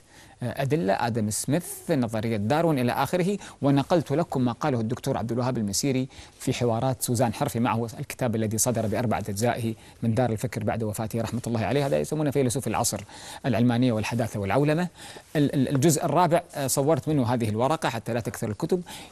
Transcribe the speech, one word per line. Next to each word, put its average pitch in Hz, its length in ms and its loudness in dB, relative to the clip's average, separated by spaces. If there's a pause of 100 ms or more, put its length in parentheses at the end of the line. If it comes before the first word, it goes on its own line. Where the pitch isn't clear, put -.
(420)
أدلة، 143 520 0
آدم 113 360 0
سميث، - 600 -2
نظرية 113 460 0
داروين 147 420 2
إلى 120 120 2
آخره، 180 460 0 (240)
ونقلت 139 500 2
لكم 143 300 0
ما 123 100 2
قاله 127 280 -2
الدكتور 117 380 -2
عبد 117 140 -4
الوهاب 123 260 -2
المسيري 131 500 0 (320)
في 131 140 -2
حوارات 120 480 0
سوزان 120 320 2
حرفي 127 260 -2
معه، 117 280 0 (120)
الكتاب 123 360 -4
الذي 110 220 0
صدر 110 300 0
بأربعة 104 420 0
أجزائه 113 440 0 (300)
من 113 100 2
دار 120 160 4
الفكر 110 340 -4
بعد 110 200 -2
وفاته 110 380 -4
رحمة 113 260 -4
الله 117 120 0
عليه، 127 260 2
هذا 147 140 2
يسمونه 151 320 -2
فيلسوف 127 360 0
العصر، 101 340 0 (440)
العلمانية 120 460 4
والحداثة 110 480 -2
والعولمة. 147 480 2 (480)
ال-، 147 200 2
ال-، 135 140 2
الجزء 156 360 4
الرابع، 156 360 4 (140)
آه، 139 120 -2
صورت 135 400 2
منه 127 260 2
هذه 113 160 0
الورقة 131 400 0
حتى 117 240 -4
لا 120 60 0
تكثر 113 300 -4
الكتب، 175 320 -2 (300)